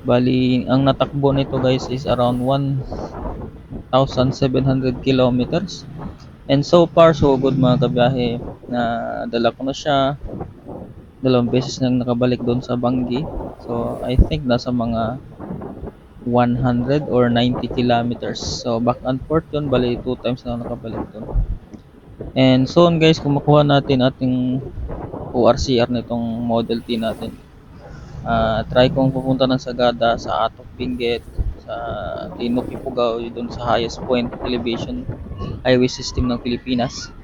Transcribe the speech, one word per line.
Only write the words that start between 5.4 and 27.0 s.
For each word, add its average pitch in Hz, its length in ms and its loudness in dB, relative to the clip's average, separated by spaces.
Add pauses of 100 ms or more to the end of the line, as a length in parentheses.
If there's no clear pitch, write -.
And 143 160 2
so 170 240 6
far, 165 320 6
so 139 180 4
good, 131 220 2
mga 123 320 4
kabiyahe, 123 400 2 (400)
na 123 120 -2 (440)
dala 117 260 2
ko 131 140 -10
na 135 80 -2
siya. 139 420 2 (1080)
Dalawang 123 240 4
beses 131 320 0
nang 127 160 2
nakabalik 123 480 0
doon 123 160 2
sa 123 160 -4
Banggi. 123 480 0 (400)
So, 120 400 -4
I 123 100 0
think 151 300 2
nasa 120 240 0
mga 117 480 -2 (1120)
one 120 320 4
hundred 127 500 0
or 123 240 4
ninety 120 320 2
kilometers. 117 720 0
So, - 380 -4
back 120 260 0
and 127 220 -2
forth 160 240 0
yun. 147 240 -2
Bali, 123 240 2
two 123 240 -4
times 123 240 -4
na 120 160 -4
nakabalik 120 400 -8 (100)
doon. 110 140 -12 (1040)
And 131 320 6
soon, 170 380 4
guys, 160 180 6
kumukuha 143 480 4
natin 139 380 4
ating 127 580 0 (720)
O 117 160 6
R 123 80 2
C 123 240 2
R 120 80 -2
nitong 117 560 -4
Model 117 320 0
T 117 160 -6
natin. 110 400 -6 (920)